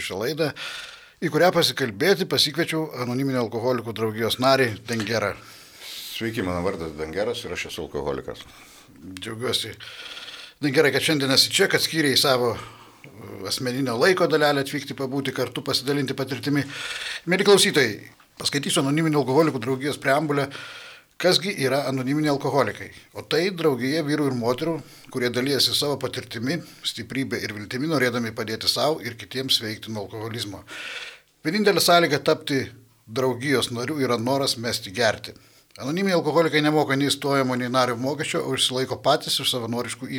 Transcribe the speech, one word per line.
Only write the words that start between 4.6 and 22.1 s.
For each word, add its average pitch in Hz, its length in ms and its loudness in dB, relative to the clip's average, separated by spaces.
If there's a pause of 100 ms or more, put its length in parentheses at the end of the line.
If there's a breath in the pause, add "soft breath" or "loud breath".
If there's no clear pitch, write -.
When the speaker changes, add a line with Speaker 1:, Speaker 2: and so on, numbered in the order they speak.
Speaker 1:
Dangerą. 107 460 0 (500 loud breath)
Speaker 2:
Sveiki, 113 640 -6
mano 90 160 -2
vardas 80 320 -4
Dangeras 87 480 -4
ir 90 140 -8
aš - 160 -8
esu 85 160 -8
alkoholikas. 69 560 -6 (760 loud breath)
Speaker 1:
Džiaugiuosi, 113 560 -6 (880 loud breath)
Dangerai, 143 320 4
kad 135 80 0
šiandien 139 320 2
esi - 160 4
čia, 185 160 4
kad 151 160 2
skyrei 151 320 2
savo, 123 400 4
uh, - 960 -14
asmeninio 123 480 -2
laiko 180 320 4
dalelę 147 320 4
atvykti, 139 320 -6
pabūti 135 400 -2
kartu, 120 240 -4
pasidalinti 131 560 -2
patirtimi. 135 480 0 (640 loud breath)
Mėly 185 240 4
klausytojai, 131 460 6 (420)
paskaitysiu 143 460 0
Anoniminių 147 400 2
alkoholikų 135 420 4
draugijos 131 320 -2
preambulę. 139 480 2 (720 loud breath)
Kasgi 170 320 2 (140)
yra 131 240 2
anoniminiai 135 420 0